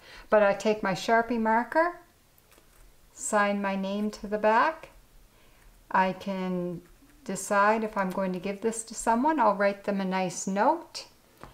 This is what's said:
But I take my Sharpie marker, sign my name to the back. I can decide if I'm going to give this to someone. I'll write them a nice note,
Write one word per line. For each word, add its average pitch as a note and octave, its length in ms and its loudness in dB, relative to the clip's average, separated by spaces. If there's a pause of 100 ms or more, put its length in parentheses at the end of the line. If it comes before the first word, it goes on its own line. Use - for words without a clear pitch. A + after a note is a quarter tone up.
(320)
But G#3+ 100 6
I G3+ 140 4
take G#3+ 260 0
my F#3+ 120 0
Sharpie A#3 460 0
marker, A#3+ 600 0 (1120)
sign G3+ 480 0
my G3 140 -2
name G3+ 340 -4
to - 160 -10
the G#3 140 -4
back. A#3 500 2 (1000)
I F#3+ 220 2
can F#3 680 -6 (440)
decide G#3 580 2
if G#3+ 120 -6
I'm F#3+ 140 -2
going F#3 240 -4
to F3+ 60 -6
give G3 220 -8
this A3+ 240 -4
to A3 100 -16
someone. C4 440 2
I'll G#3+ 140 4
write G3+ 300 0
them G3+ 180 -2
a F#3+ 40 -2
nice F#3 420 -4
note, A#3+ 580 0 (480)